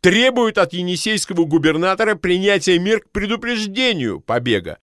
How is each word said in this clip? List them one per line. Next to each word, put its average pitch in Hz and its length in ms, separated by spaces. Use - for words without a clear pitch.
требует 233 580
от 175 140
енисейского 180 720
губернатора 165 680
принятия 185 640
мер 202 220
к - 100
предупреждению 208 1080
побега. 107 680